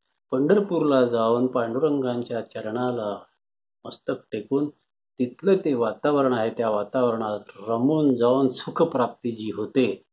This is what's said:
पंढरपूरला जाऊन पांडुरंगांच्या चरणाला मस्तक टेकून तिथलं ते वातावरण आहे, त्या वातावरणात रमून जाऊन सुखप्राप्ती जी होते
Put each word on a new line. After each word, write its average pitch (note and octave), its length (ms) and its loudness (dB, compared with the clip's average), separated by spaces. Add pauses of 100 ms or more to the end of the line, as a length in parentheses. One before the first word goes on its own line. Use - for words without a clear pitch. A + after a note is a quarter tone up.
(300)
पंढरपूरला D3+ 720 2
जाऊन A#2+ 420 2
पांडुरंगांच्या B2 960 -2
चरणाला A2 760 -6 (680)
मस्तक - 300 -8 (180)
टेकून C#3 380 -4 (480)
तिथलं D#3+ 360 0
ते D#3+ 200 0
वातावरण B2+ 580 2
आहे, A2+ 180 0
त्या A2+ 200 -2
वातावरणात A2 680 -2 (300)
रमून C3+ 460 4
जाऊन B2 340 4
सुखप्राप्ती - 840 -2
जी G#2+ 200 -8
होते G#2 520 -2 (100)